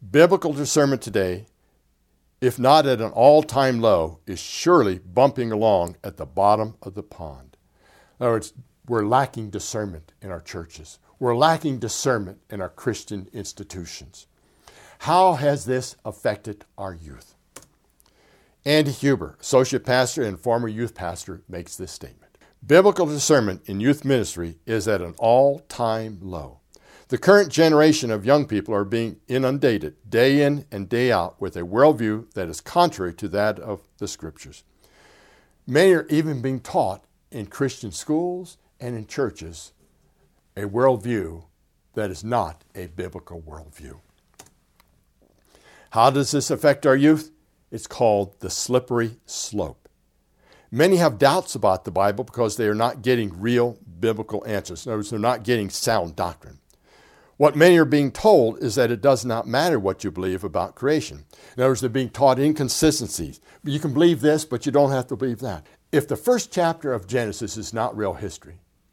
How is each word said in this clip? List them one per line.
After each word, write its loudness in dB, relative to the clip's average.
"Biblical 4
discernment 0
today, -4
if 0
not 4
at 0
an -4
all-time 4
low, 2
is -10
surely 2
bumping 0
along 2
at -12
the -10
bottom 0
of -16
the -12
pond." -18
In -6
other 2
words, -4
we're 0
lacking -2
discernment -10
in -14
our -12
churches. -16
We're 0
lacking 0
discernment -4
in -10
our -8
Christian -8
institutions. -16
How 4
has -2
this -4
affected -8
our -10
youth? -20
Andy 2
Huber, -2
associate 2
pastor 0
and -6
former -2
youth -8
pastor, -12
makes -14
this -12
statement. -20
"Biblical 6
discernment 2
in -8
youth 0
ministry -2
is -2
at 0
an -10
all-time 0
low. -12
The -2
current 6
generation 4
of -4
young 4
people -2
are 0
being -4
inundated 0
day 4
in 0
and -10
day 0
out -2
with -8
a -8
worldview 2
that -8
is -12
contrary 0
to -10
that -2
of -10
the -10
Scriptures. -16
Many 4
are 0
even -2
being -4
taught -4
in -10
Christian -6
schools -6
and -10
in -12
churches -8
a -8
worldview 0
that -4
is -12
not -4
a -12
biblical -14
worldview." -20
How 6
does 0
this -2
affect 0
our 6
youth? 4
It's -12
called 0
the -10
slippery -4
slope. -10
Many 4
have 2
doubts 2
about 0
the -10
Bible 0
because -4
they -2
are -2
not -2
getting -2
real 0
biblical -4
answers. -8
In -8
other -4
words, -8
they're -6
not -2
getting -2
sound -4
doctrine. -10
What 4
many 8
are 8
being 2
told 4
is -2
that 2
it -4
does 2
not -4
matter 0
what -4
you -4
believe -6
about -6
creation. -4
In -2
other 4
words, -2
they're -2
being -2
taught 2
inconsistencies. -2
You -6
can -4
believe 4
this, 2
but -8
you -2
don't 4
have -4
to -6
believe -6
that. -10
If 2
the -4
first -2
chapter -2
of -6
Genesis -4
is -12
not -4
real -4
history, -14